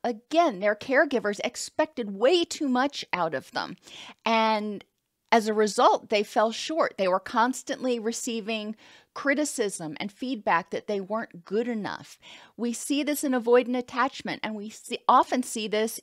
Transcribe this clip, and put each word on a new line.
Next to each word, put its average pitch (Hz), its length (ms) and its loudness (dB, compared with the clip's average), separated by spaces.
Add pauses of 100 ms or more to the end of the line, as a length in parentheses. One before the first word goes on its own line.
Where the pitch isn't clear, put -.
again, 247 560 0
their 208 160 2
caregivers 254 680 0
expected - 640 -4
way 247 340 4
too - 240 -4
much 254 460 0
out 170 200 0
of - 180 -6
them. 117 240 -4 (500)
And 220 580 0 (480)
as 220 160 4
a 220 60 0
result, 220 560 4
they 208 140 2
fell 220 280 2
short. - 460 -2
They 190 100 0
were 180 120 2
constantly 247 800 -2
receiving 220 760 -6 (380)
criticism 240 840 -2
and 202 120 -8
feedback 208 600 -2
that - 160 -6
they 208 120 -2
weren't 196 460 -8
good 220 220 -2
enough. 202 500 -6 (380)
We 240 180 -4
see 285 300 -2
this 285 200 -2
in 269 100 0
avoidant 247 440 2
attachment, 247 680 -4
and 220 120 -6
we 208 140 -10
see, - 380 -10
often 254 360 4
see 220 240 -6
this 214 360 -2